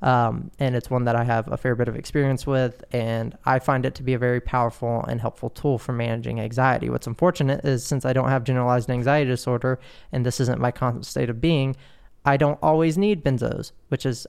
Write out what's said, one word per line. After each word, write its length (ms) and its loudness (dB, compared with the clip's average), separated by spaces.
Um, 560 2
and 160 0
it's 160 -4
one 140 0
that 100 2
I 100 2
have 260 0
a 60 -2
fair 200 0
bit 120 0
of 60 -4
experience 500 0
with, 380 0
and 540 -2
I 140 2
find 260 0
it 80 -4
to 80 -12
be 120 0
a 40 0
very 220 2
powerful 680 -2
and 120 -2
helpful 300 -6
tool 280 0
for 140 -6
managing 480 -4
anxiety. 500 0
What's 160 -4
unfortunate 580 0
is, 220 0
since 180 -2
I 80 0
don't 160 2
have 140 2
generalized 480 0
anxiety 400 2
disorder, 480 0
and 160 0
this 140 0
isn't 200 0
my 120 0
constant 340 -4
state 240 -2
of 100 -8
being, 360 2
I 120 4
don't 260 2
always 360 4
need 260 2
benzos, 480 -2
which 160 -2
is 240 -4